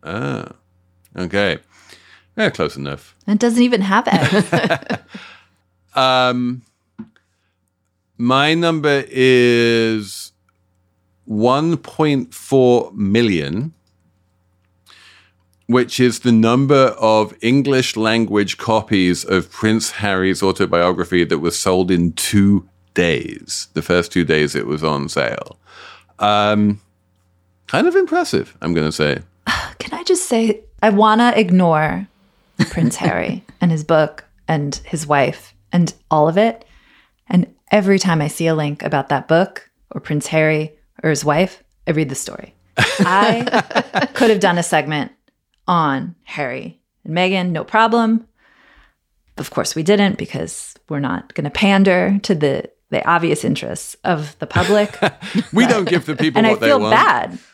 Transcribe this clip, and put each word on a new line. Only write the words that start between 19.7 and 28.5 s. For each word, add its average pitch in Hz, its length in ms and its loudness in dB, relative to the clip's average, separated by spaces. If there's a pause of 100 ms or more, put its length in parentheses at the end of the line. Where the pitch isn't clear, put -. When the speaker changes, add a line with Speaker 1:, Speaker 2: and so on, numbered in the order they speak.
Speaker 1:
Harry's 95 540 -2
autobiography 90 800 0
that 80 160 0
was 82 180 -2
sold 92 320 0
in 87 240 2
two 101 560 2 (240)
days, - 800 -4
the 82 80 -4
first 87 300 0
two 90 120 0
days 76 300 0
it 55 140 -4
was 76 160 -6
on 71 260 -4
sale. - 480 -6 (600)
Um, 104 600 2 (840)
kind 226 220 0
of 349 80 0
impressive, 339 680 -2